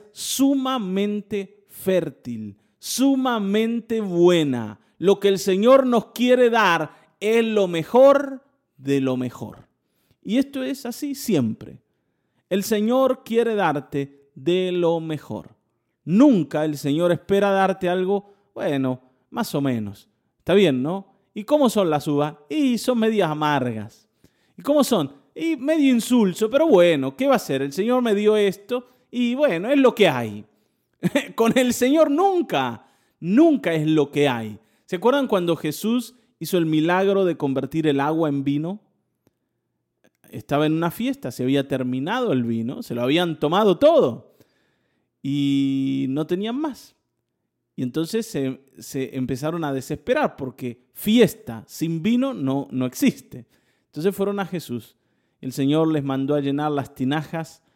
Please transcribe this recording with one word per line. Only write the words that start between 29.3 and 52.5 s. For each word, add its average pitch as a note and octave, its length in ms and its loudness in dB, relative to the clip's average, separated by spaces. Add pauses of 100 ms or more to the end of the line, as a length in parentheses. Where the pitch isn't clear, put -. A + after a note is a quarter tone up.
bueno, A3 360 0
es C#4+ 80 2
lo B3+ 160 4
que F#3+ 140 4
hay". A2 360 -4 (560)
<laughs> - 340 -4
Con A3+ 220 2
el B3+ 160 2
Señor D4 380 2
nunca, C#4 760 0 (320)
nunca A3+ 540 4
es D#3 140 0
lo D#3 240 2
que D3 180 2
hay. A2+ 300 -4 (260)
¿Se F#3 120 -8
acuerdan B3+ 300 0
cuando F3 300 0
Jesús A3 580 -4 (240)
hizo F3 200 -2
el E3 80 0
milagro F#3 580 2
de E3+ 120 0
convertir C#3 500 -2
el C#3 140 2
agua D#3+ 280 0
en C#3 160 -2
vino? D#3 360 -4 (1500)
Estaba C#3+ 360 -2
en D#3 80 0
una E3 160 -2
fiesta, A3+ 400 -6
se - 120 -8
había C#3 240 0
terminado C#3 680 -4
el B2+ 120 0
vino, A2+ 380 -4
se - 120 -10
lo A#2+ 80 -4
habían D#3 360 0
tomado F#3 400 2
todo A#3+ 560 2 (920)
y C#3 840 -2
no D3 160 -4
tenían G#3 340 -4
más. D4+ 340 -10 (840)
Y - 60 -8
entonces D#3+ 440 -4
se, C3+ 340 -6 (180)
se C3 380 -10
empezaron C#3 480 -6
a C#3+ 80 -4
desesperar D#3+ 640 -4
porque B2 560 -12
fiesta G3 720 0
sin E3 360 -6
vino A#3+ 320 0
no, C#3 360 -4